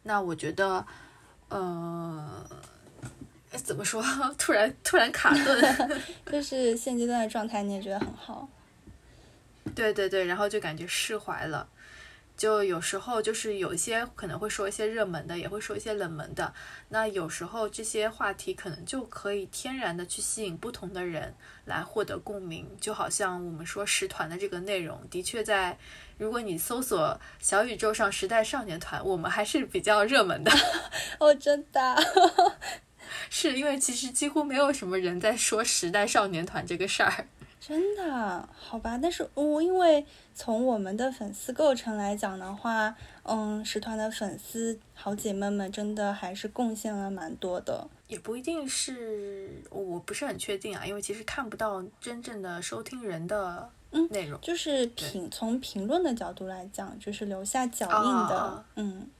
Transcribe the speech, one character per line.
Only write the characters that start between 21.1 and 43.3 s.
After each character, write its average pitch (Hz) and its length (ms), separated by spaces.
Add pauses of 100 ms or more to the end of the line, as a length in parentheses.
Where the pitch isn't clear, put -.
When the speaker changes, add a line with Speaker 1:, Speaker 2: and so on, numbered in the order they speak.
Speaker 1:
来 170 160
获 202 240
得 202 140
共 208 200
鸣。 160 300 (100)
就 214 140
好 180 160
像 180 340
我 175 80
们 160 140
说 202 180
十 202 240
团 170 220
的 170 80
这 196 100
个 185 120
内 190 200
容， 160 300
的 180 140
确 220 200
在， 190 320 (440)
如 214 100
果 240 100
你 208 160
搜 233 240
索 160 400 (200)
小 202 240
宇 240 120
宙 214 160
上 214 200
十 196 160
代 220 160
少 247 220
年 170 140
团， - 240
我 185 140
们 175 140
还 208 120
是 262 220
比 185 160
较 208 220
热 233 200
门 165 200
的。 156 80 (340)
Speaker 2:
<laughs> - 340
哦， 302 140
真 285 380
的？ 254 240 (680)
<laughs> - 720
Speaker 1:
是， 269 260
因 277 80
为 285 140
其 269 160
实 254 160
几 285 180
乎 302 140
没 285 100
有 196 180
什 196 160
么 185 120
人 180 200
在 220 160
说 220 280
十 - 260
代 202 160
少 220 220
年 170 180
团 160 180
这 170 140
个 175 100
事 - 140
儿。 - 240 (420)
Speaker 2:
真 370 300
的？ 247 500 (100)
好 - 220
吧， 226 180
但 311 140
是 - 220
我， 302 280
因 359 160
为 320 280 (280)
从 226 320
我 247 120
们 190 180
的 247 160
粉 208 220
丝 - 180
构 277 240
成 226 220
来 202 180
讲 196 240
的 190 160
话， 226 400 (280)
嗯， 214 420